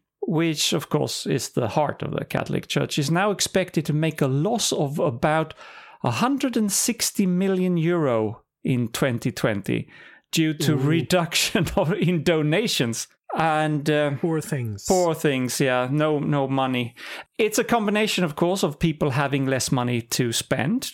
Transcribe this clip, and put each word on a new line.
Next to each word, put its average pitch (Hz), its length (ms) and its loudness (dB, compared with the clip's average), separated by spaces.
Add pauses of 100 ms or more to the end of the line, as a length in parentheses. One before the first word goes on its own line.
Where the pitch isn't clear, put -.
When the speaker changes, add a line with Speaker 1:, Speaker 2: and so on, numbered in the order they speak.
(220)
Speaker 1:
which 165 520 0
of 160 160 -2
course 143 360 -2
is - 240 -2
the 123 200 -2
heart - 320 -2
of - 100 -6
the - 140 -6
Catholic - 420 -4
Church, - 320 -2
is 143 100 -2
now 185 220 0
expected 180 540 -2
to 151 80 -2
make 156 260 0
a 147 80 2
loss 165 460 0
of 147 260 -2
about 156 540 0 (500)
a 123 80 0
hundred 247 460 0
and 208 140 0
sixty - 540 0
million 185 520 2
euro 139 640 2 (200)
in 120 280 0
twenty 123 420 0
twenty 113 560 -2 (440)
due 156 220 2
to 156 200 0
Speaker 2:
Ooh. 143 40 2
Speaker 1:
reduction 165 920 0
<laughs> - 60 -6
of, 170 160 2
in 170 300 0
donations. 156 840 0 (280)
And, 156 540 0
uh, 147 280 2
Speaker 2:
Poor 160 240 -2
things. 117 460 -6
Speaker 1:
Poor 180 260 4
things, 131 480 0
yeah. 127 280 2
No, 151 300 2
no 147 280 0
money. 131 460 0 (440)
It's 214 220 2
a 226 40 4
combination, 214 600 0
of 151 120 -2
course, 180 280 2
of 151 160 0
people 156 320 0
having 139 340 0
less 131 260 0
money 123 300 0
to 117 320 -2
spend, 135 480 -2 (120)